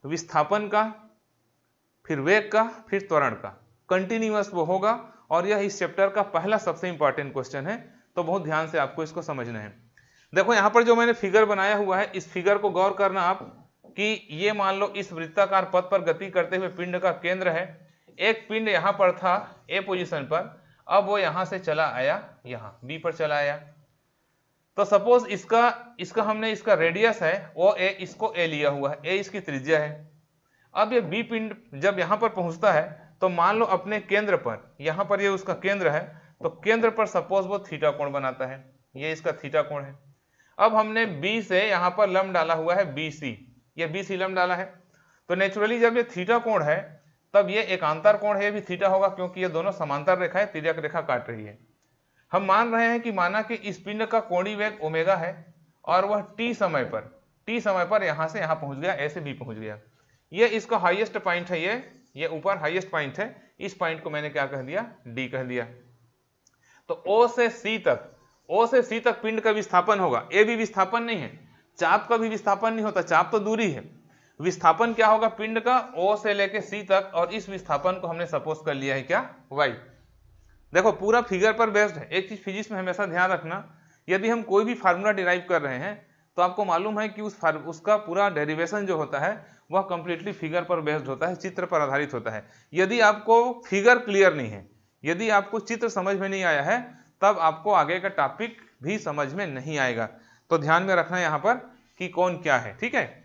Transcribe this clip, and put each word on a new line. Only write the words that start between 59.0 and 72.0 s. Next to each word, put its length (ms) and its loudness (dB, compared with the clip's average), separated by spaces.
से 120 -10
बी 120 -10
पहुँच 240 -12
गया। 200 -12
ये 180 4
इसका 280 -2
हाईएस्ट 420 2
पॉइंट 300 -2
है, 120 -2
ये, 220 -4
ये 140 -4
ऊपर 280 -2
हाईएस्ट 320 -2
पॉइंट 300 -4
है, 400 -10
इस 160 -8
पॉइंट 280 -4
को 60 -6
मैंने 200 -6
क्या 180 -2
कह 140 -8
दिया, 240 -6
डी 200 -6
कह 160 -6
दिया। 220 -4
तो 180 -6
ओ 200 6
से 240 2
सी 280 -4
तक, 300 0
ओ 160 4
से 180 4
सी 160 -4
तक 220 0
पिंड 200 -2
का 100 4
विस्थापन 480 2
होगा, 340 0
ए 100 8
भी 120 4
विस्थापन 480 0
नहीं 160 -4
है, 120 -10
चाप 300 2